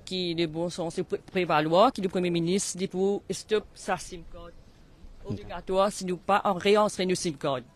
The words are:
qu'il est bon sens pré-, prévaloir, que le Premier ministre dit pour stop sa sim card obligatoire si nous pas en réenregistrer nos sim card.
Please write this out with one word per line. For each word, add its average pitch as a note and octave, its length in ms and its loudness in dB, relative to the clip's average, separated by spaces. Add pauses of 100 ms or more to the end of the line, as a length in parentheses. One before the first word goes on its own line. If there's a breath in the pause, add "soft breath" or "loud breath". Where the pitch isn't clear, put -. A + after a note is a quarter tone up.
qu'il F3+ 340 -2
est E3+ 60 2
bon E3 240 -4
sens E3+ 320 -4
pré-, - 160 -4
prévaloir, F3 720 4
que G#3+ 100 -6
le F#3+ 80 -2
Premier F3+ 200 0
ministre F3 480 0
dit F#3+ 100 -2
pour G3 440 -2
stop G#3 420 -2
sa - 240 -4
sim E3+ 240 -14 (100)
card E3+ 200 -16 (720)
obligatoire F#3+ 680 0
si F#3+ 140 -8
nous F3+ 120 -4
pas F#3+ 260 2
en G3+ 100 2
réenregistrer G3 540 4
nos F#3 80 2
sim F3 180 -2
card. C#3 280 -2 (140)